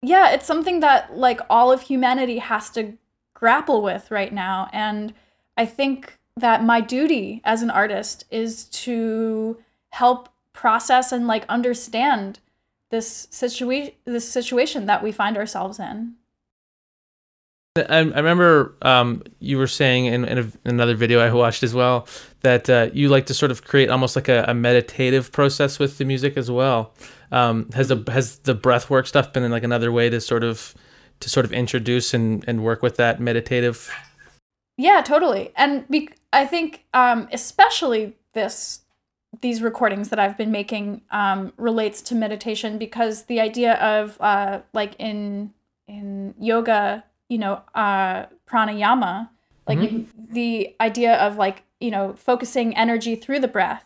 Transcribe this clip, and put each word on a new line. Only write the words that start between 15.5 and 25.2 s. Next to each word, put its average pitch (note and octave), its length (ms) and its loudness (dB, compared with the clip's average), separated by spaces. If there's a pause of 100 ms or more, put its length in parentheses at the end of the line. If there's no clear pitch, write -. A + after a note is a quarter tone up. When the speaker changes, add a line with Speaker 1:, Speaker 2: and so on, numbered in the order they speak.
Speaker 1:
in. A3 340 -10 (1600)
Speaker 2:
I, D#3+ 200 2
I - 20 8
remember, D#3+ 840 4
um, B2 400 4 (160)
you C3+ 180 -2
were C3 100 2
saying B2+ 380 2
in, B2 180 0
in B2 140 -2
a, A2+ 140 -4 (120)
another A#2+ 320 2
video A#2 240 4
I A#2 140 4
watched A#2+ 280 2
as A#2 120 -2
well B2 340 0 (340)
that, B2 280 4
uh, A#2+ 240 6
you C#3+ 160 2
like C3+ 160 4
to - 80 -6
sort C3+ 180 0
of A#2+ 140 -8
create C3+ 240 4
almost B2+ 260 0
like - 140 -2
a, A#2+ 180 4
a A#2+ 60 0
meditative B2 800 2